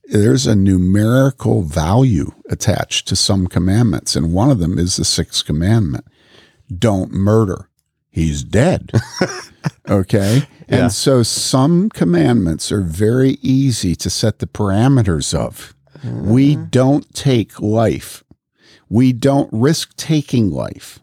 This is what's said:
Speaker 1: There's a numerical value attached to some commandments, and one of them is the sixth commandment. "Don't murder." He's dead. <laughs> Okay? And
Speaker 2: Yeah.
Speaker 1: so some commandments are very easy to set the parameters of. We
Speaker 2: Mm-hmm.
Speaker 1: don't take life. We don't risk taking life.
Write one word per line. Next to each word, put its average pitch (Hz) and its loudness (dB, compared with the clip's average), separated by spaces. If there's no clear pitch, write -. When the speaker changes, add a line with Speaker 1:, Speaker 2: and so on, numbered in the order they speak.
Speaker 1:
There's 117 2
a 107 2
numerical 104 2
value 80 0
attached - -4
to - -2
some 98 0
commandments, 95 0
and 80 0
one 110 2
of 127 2
them 85 -2
is 87 -2
the - -2
sixth - -4
commandment. 82 0
"Don't 95 -2
murder." 101 0
He's 78 -2
dead. - 0
<laughs> - -2
Okay? 104 0
And - 2
Speaker 2:
Yeah. - 0
Speaker 1:
so 127 2
some 139 0
commandments 127 0
are 101 0
very 107 0
easy 131 0
to - -8
set - -2
the - -6
parameters 107 0
of. - -6
We 123 2
Speaker 2:
Mm-hmm. 160 -8
Speaker 1:
don't 131 0
take 123 -2
life. 107 -2
We 127 4
don't 139 0
risk 131 -2
taking 131 0
life. - -10